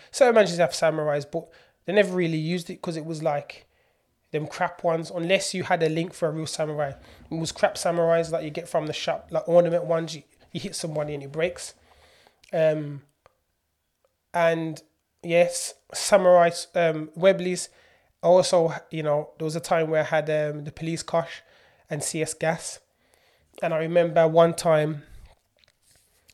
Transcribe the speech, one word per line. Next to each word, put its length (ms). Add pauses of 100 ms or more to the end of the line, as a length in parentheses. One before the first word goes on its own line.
(120)
Certain 240
mansions 240
have 120
samurais, 580
but 200 (360)
they 80
never 220
really 220
used 320
it 120
'cause 160
it 80
was, 180
like, 440 (640)
them 160
crap 360
ones, 280
unless 420
you 100
had 200
a 60
link 240
for 140
a 40
real 160
samurai. 460 (360)
It 60
was 160
crap 240
samurais 560
that 120
you 60
get 180
from 200
the 60
shop, 360
like, 180
ornament 360
ones, 320
you, 80 (280)
you 80
hit 160
somebody 380
and 80
it 100
breaks. 420 (800)
Um, 520 (1300)
and 480 (400)
yes, 540 (180)
samurai, 560 (240)
um, 420
Webleys. 540 (540)
Also, 500 (160)
you 140
know, 340
there 80
was 100
a 40
time 320
where 100
I 40
had, 240
um, 340
the 80
police 320
kosh 380 (460)
and 160
C 200
S 100
gas. 460 (800)
And 100
I 60
remember 500
one 280
time 480 (1300)